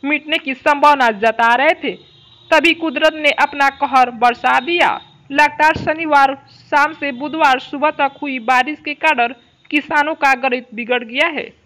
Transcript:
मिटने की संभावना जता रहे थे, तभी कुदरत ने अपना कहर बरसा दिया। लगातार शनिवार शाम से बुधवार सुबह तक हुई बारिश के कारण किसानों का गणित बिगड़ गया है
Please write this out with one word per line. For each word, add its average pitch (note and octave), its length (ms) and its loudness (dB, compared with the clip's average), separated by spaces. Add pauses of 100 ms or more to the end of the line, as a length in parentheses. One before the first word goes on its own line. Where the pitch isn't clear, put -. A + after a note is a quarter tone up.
मिटने D4 340 -4
की C4+ 160 -8
संभावना C#4+ 560 2
जता A3+ 440 2
रहे D4 200 2
थे, D#4+ 160 -6 (600)
तभी D#4 240 4
कुदरत D#4 400 -2
ने D4+ 160 0
अपना C#4+ 400 0
कहर C4 400 0
बरसा A#3+ 500 0
दिया। C#4 400 0 (320)
लगातार D4 440 2
शनिवार D4 760 0
शाम D4+ 420 0
से C#4+ 200 -8
बुधवार C#4 460 0
सुबह D4 320 -2
तक C#4+ 200 -2 (120)
हुई C4+ 160 -8
बारिश B3+ 460 0
के D4 100 -8
कारण C#4 400 0 (360)
किसानों D4 440 -2
का C#4 200 2
गणित B3+ 400 -4
बिगड़ A#3+ 300 -4
गया B3+ 220 -2
है C#4+ 260 -8 (140)